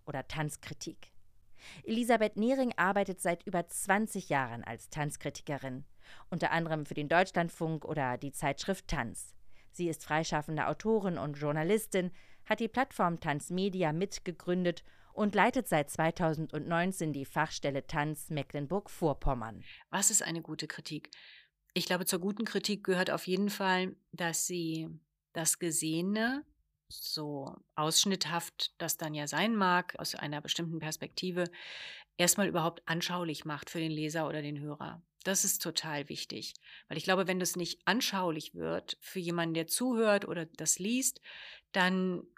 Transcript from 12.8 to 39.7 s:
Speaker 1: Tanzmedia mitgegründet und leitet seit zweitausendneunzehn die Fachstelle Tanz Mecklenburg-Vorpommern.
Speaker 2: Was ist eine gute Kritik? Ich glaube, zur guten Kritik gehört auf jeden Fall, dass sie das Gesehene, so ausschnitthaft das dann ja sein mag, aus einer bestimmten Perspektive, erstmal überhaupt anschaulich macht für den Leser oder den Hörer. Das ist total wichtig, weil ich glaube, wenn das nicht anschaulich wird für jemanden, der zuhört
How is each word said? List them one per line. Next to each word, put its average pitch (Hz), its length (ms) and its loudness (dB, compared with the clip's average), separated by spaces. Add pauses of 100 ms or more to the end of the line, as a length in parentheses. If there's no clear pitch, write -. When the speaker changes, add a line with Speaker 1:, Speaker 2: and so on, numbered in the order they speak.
Speaker 1:
Tanzmedia 175 720 0
mitgegründet 180 920 0 (280)
und 208 220 2
leitet 226 320 6
seit 151 240 4
zweitausendneunzehn 160 1200 0
die 139 120 -4
Fachstelle 143 640 -2
Tanz 151 420 -2
Mecklenburg-Vorpommern. 143 1300 -2 (260)
Speaker 2:
Was 196 220 4
ist - 100 4
eine 165 200 -4
gute 156 260 -8
Kritik? - 420 -10 (640)
Ich 185 120 0
glaube, 180 200 2
zur 180 140 0
guten 208 240 -2
Kritik 202 400 -2
gehört 185 260 2
auf - 160 -2
jeden 190 240 2
Fall, 185 460 2 (160)
dass 165 340 -2
sie 165 420 -4 (440)
das 160 260 0
Gesehene, 180 840 0 (460)
so 147 640 -6 (200)
ausschnitthaft 165 1040 2
das 165 180 -2
dann 156 160 -6
ja 147 140 -6
sein 196 300 2
mag, 180 420 4
aus - 160 -4
einer 147 260 -6
bestimmten 160 380 -2
Perspektive, 170 720 -4 (640)
erstmal 175 320 4
überhaupt 165 380 0
anschaulich 170 580 -2
macht 147 260 -8
für 170 100 -4
den 160 120 0
Leser 156 340 0
oder 151 140 -2
den 147 200 -6
Hörer. 147 420 -8 (220)
Das 196 200 2
ist - 160 2
total 151 480 -4
wichtig, - 460 -8 (320)
weil 156 100 -8
ich 160 80 -6
glaube, 185 220 4
wenn 180 140 2
das 180 160 0
nicht 175 300 -4
anschaulich 185 680 0
wird 165 460 -4
für - 180 -10
jemanden, 170 360 0
der 165 120 0
zuhört 220 600 2